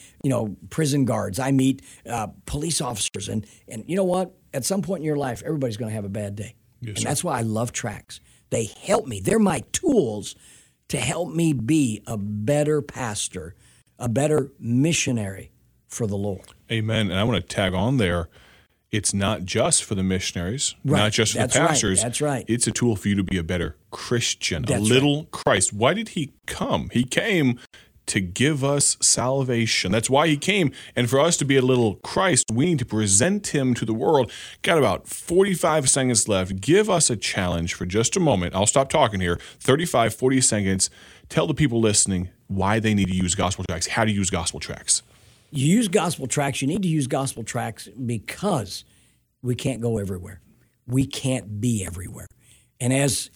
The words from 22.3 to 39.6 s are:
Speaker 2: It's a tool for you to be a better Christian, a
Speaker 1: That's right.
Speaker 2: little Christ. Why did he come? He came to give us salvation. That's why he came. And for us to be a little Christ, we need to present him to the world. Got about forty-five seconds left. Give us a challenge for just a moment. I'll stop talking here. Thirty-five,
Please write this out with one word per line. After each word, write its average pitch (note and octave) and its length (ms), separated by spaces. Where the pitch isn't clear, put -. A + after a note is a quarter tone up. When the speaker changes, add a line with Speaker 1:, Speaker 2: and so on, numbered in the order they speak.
Speaker 2:
It's A#2+ 200
a - 20
tool A#2+ 240
for G2 140
you G2+ 80
to G2 80
be F2+ 120
a F2 60
better E2 340
Christian, - 720
a A#2 40
Speaker 1:
That's B2+ 140
right. G#2+ 80
Speaker 2:
little C#3+ 380
Christ. - 460
Why A2 200
did A3 180
he - 220
come? F2 460
He A#2 120
came E3 540
to - 140
give A#2+ 420
us C#3 380
salvation. B2 880
That's A2 180
why C#3+ 200
he D3+ 80
came. F3+ 340
And A#2+ 160
for C3+ 80
us E3 200
to D3+ 60
be C3+ 120
a C3 60
little B2 340
Christ, - 560
we B2 140
need E3+ 120
to B2+ 80
present A2 600
him C3 260
to A#2 100
the A2+ 80
world. A#2+ 380
Got E3+ 160
about G2+ 300
forty-five E3+ 800
seconds B2+ 380
left. F#2+ 320
Give G3 280
us F3 220
a A#2 60
challenge E2+ 580
for - 120
just G#2 300
a G3 40
moment. G2+ 340
I'll G2 120
stop C3+ 220
talking A2 320
here. F2 200
Thirty-five, C3 560